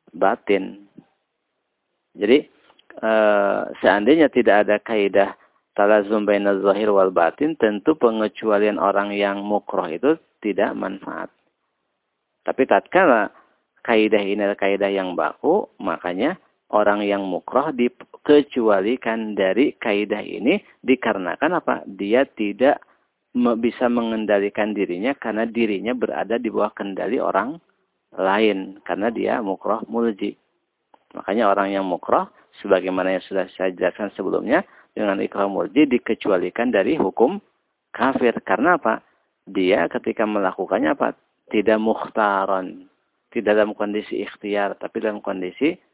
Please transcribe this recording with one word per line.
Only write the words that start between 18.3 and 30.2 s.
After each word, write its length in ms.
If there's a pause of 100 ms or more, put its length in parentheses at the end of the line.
dari 400
kaidah 480
ini 320 (240)
dikarenakan 800
apa? 240
Dia 400
tidak 560 (560)
me-, 200
bisa 320
mengendalikan 840
dirinya 440
karena 320
dirinya 480
berada 400
di 120
bawah 240
kendali 440
orang 400 (560)
lain, 720
karena 240
dia 320
mukroh 480
mulji. 480 (800)